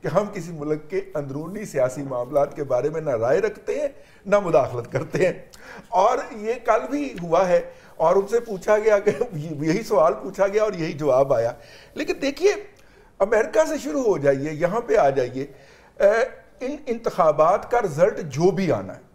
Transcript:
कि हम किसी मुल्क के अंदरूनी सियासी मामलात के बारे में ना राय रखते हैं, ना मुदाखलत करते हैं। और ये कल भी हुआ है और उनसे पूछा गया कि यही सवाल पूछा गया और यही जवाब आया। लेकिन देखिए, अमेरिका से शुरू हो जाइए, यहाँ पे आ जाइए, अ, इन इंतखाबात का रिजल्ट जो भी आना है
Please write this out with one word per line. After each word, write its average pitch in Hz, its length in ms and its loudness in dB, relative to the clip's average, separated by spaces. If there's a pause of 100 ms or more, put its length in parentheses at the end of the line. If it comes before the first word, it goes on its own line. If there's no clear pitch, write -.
कि 175 60 -6
हम 202 220 0
किसी 175 220 -10
मुल्क 151 380 -6
के 190 60 -6
अंदरूनी 170 680 -8
सियासी 131 360 -2
मामलात 131 520 -2
के 151 80 -8
बारे 131 280 0
में 160 100 -6
ना 147 140 -2
राय 113 260 2
रखते - 340 -4
हैं, 285 200 -4 (340)
ना 202 120 4
मुदाखलत 156 460 0
करते 190 400 -2
हैं। - 240 -4 (420)
और 226 360 2 (100)
ये 214 160 -4
कल 233 240 2
भी 262 440 -6
हुआ 175 220 2
है 175 280 0 (280)
और 175 180 4
उनसे 220 220 0
पूछा 214 360 0
गया 214 220 4
कि 202 120 2 (560)
यही 185 160 2
सवाल 185 300 4
पूछा 190 340 -2
गया 208 180 2
और 208 100 -2
यही 165 180 -6
जवाब 139 400 2
आया। 117 240 0 (400)
लेकिन 349 240 -4
देखिए, 302 320 0 (720)
अमेरिका 226 420 2
से 294 140 -2
शुरू 277 240 -4
हो 196 160 2
जाइए, 139 320 0
यहाँ 170 300 -2
पे 220 160 0
आ 147 140 4
जाइए, 131 440 -4 (460)
अ, 214 220 4 (400)
इन 285 160 -6 (100)
इंतखाबात 170 840 2
का 240 60 4
रिजल्ट 185 360 2
जो 170 380 0
भी 170 180 -2
आना 98 220 -2
है - 80 -16 (140)